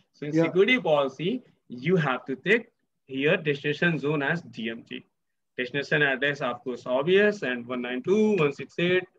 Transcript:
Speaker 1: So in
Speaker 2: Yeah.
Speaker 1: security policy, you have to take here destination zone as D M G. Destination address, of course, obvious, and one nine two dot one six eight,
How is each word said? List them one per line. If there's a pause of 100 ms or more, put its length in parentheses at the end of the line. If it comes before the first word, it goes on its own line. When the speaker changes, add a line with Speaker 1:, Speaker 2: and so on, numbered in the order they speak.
(140)
Speaker 1:
So
in
Speaker 2:
Yeah.
Speaker 1:
security
policy, (240)
you
have
to
take (380)
here
destination
zone
as
D
M
G. (520)
Destination
address,
of
course,
obvious,
and
one
nine
two
dot
one
six
eight, (140)